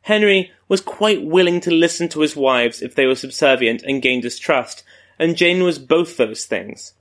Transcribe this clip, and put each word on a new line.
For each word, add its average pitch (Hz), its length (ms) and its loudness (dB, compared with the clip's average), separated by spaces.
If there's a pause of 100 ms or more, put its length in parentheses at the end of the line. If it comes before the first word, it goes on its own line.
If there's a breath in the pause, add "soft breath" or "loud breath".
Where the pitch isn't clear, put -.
Henry 202 500 2 (160 soft breath)
was - 140 0
quite 208 420 0
willing 175 380 2
to 175 100 -2
listen 170 380 0
to 151 120 -4
his 151 140 0
wives 127 460 0
if - 140 -12
they 135 100 2
were 131 100 2
subservient 127 680 0
and 135 180 -4
gained 127 220 0
his 117 160 -10
trust, - 440 -4 (360 soft breath)
and 165 180 0
Jane 180 260 2
was 165 160 0
both 160 380 -2
those 110 280 -2
things. - 560 -10